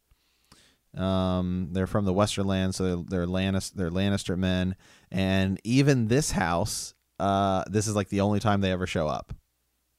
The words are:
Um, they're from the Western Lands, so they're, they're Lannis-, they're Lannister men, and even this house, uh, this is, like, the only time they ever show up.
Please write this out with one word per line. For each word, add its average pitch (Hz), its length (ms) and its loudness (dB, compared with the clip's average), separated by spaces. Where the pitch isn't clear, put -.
Um, 92 760 0
they're 92 160 0
from 104 180 0
the 90 80 2
Western 101 340 2
Lands, 95 300 0
so 95 60 -2
they're, 87 80 -8
they're 87 80 -2
Lannis-, 95 440 -2
they're 87 200 -4
Lannister 98 460 -2
men, 92 380 0
and 95 520 0
even 131 440 4
this 131 240 0
house, 87 600 -2
uh, 98 500 0
this 104 180 0
is, 107 80 -2
like, 101 140 0
the 98 120 0
only 101 180 2
time 101 220 2
they 95 100 2
ever 90 160 -2
show 80 200 0
up. - 260 -6